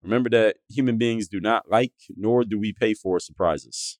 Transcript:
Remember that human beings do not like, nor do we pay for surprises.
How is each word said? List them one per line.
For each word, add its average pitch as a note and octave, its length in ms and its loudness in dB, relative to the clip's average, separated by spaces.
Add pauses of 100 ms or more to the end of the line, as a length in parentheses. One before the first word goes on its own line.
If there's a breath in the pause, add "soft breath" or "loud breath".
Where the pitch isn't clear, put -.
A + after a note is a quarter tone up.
Remember A#2 280 0
that A2 260 4 (120)
human A#2+ 280 0
beings A2+ 320 0
do G2 100 -6
not G#2+ 300 -2
like, A#2+ 240 0 (160)
nor A#2 340 0
do G#2 160 -4
we G#2 140 -4
pay A2 200 0
for F#2 260 -2
surprises. D#2 800 -6